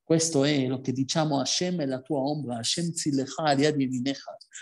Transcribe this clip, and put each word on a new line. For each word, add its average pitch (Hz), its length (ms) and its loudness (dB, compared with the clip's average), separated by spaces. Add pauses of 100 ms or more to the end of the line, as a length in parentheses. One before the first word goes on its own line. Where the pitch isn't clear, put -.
Questo 160 420 2
è 143 220 2
lo 131 140 -2
che 131 120 -4
diciamo: 139 480 0
"Hashem 180 400 -2
è 143 60 0
la 131 140 -4
tua 147 180 -4
ombra, 135 400 -2
Hashem 165 340 -2
tzilecha 139 520 -2
al 147 140 4
yad 147 200 4
yaminecha." 127 580 -4 (260)